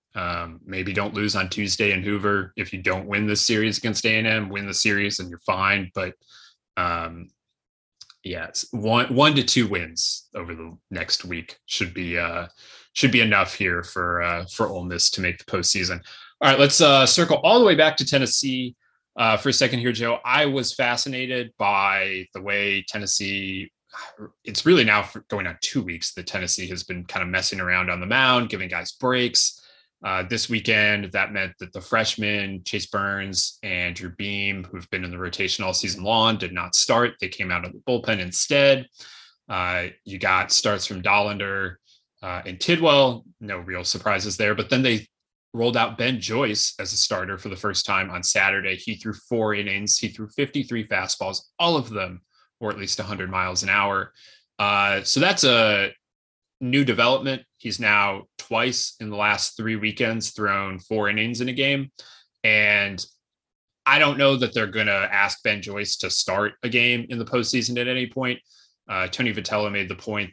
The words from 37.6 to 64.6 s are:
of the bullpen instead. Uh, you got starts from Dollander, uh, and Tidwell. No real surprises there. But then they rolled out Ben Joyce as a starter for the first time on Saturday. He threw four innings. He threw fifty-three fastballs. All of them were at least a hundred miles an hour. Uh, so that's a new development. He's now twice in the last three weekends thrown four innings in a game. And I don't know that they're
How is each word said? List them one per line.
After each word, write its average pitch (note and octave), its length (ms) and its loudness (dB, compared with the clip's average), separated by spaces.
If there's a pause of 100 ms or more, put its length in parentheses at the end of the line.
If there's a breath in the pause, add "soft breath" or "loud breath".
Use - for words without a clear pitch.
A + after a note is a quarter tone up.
of - 80 -12
the - 60 -18 (100)
bullpen A#2 300 0
instead. C3+ 720 2 (600 loud breath)
Uh, F2+ 400 -2 (160)
you G2 140 -12
got F#2 320 2
starts G#2 360 2
from F#2 160 -8
Dollander, G2+ 720 0 (440 soft breath)
uh, F2+ 240 -8
and F#2 140 -12
Tidwell. C#3+ 640 4 (160)
No G2+ 180 -8
real F2+ 260 -8
surprises G2+ 520 -2
there. G#2 200 2
But A2 140 -4
then C3 120 4
they A2+ 240 0 (480)
rolled A#2+ 220 0
out A#2 220 0
Ben B2 200 -2
Joyce G#2+ 640 -2
as F#2+ 120 -8
a - 40 -8
starter F#2 420 -2
for G#2 100 -10
the F#2+ 60 -8
first G2 320 -4
time F#2+ 240 0
on F2+ 140 -8
Saturday. G2 500 0
He G2 220 -8
threw A2 160 -8
four A2 420 -2
innings. G2+ 440 0
He A2+ 100 -4
threw G#2+ 220 -12
fifty-three B2 580 -4
fastballs. F#2 540 -4 (180)
All E3+ 160 4
of A#2+ 120 -4
them F#2 340 -8 (360)
were G#2+ 120 -4
at G#2 80 -6
least G2 200 -4
a G2 60 -6
hundred F#2+ 260 -6
miles F#2 320 -2
an G2 60 -4
hour. G2 440 0 (460 soft breath)
Uh, G2+ 440 2
so - 180 0
that's F3+ 240 4
a G#2+ 480 4 (680)
new C3 240 2
development. B2+ 580 2 (160)
He's G2+ 220 -8
now G2+ 420 2 (160)
twice A#2+ 600 -2
in G#2+ 100 -8
the G#2 60 -6
last G#2 400 0
three A2 180 -4
weekends A2 560 -2
thrown G2 480 -2
four G#2 300 -2
innings A2 320 -2
in B2 80 -2
a B2+ 40 -4
game. C#3 380 0 (540 loud breath)
And G#2 600 2 (800)
I C#3 140 6
don't C#3+ 180 4
know C#3 200 6
that B2 180 0
they're A2 140 0